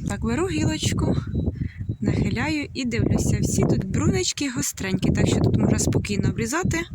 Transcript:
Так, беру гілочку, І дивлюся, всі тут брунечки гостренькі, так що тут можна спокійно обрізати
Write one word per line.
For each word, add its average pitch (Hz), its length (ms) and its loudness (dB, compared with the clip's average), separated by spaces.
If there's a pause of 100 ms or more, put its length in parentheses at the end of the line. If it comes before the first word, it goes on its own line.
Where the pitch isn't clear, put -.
Так, - 160 -4
беру 277 220 0
гілочку, 311 680 0 (1300)
І 285 380 -2
дивлюся, - 560 2
всі - 200 2
тут - 240 2
брунечки 311 640 0
гостренькі, 190 640 -2
так - 160 2
що - 120 2
тут - 180 2
можна - 220 2
спокійно - 500 0
обрізати 330 520 -2 (140)